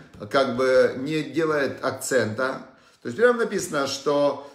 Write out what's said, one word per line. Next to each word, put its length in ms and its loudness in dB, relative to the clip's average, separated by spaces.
как 260 2
бы, 420 4
не 240 -4
делает 600 -2
акцента, 800 -2
то 80 -10
есть 80 -8
прямо 220 4
написано, 480 -2
что 680 0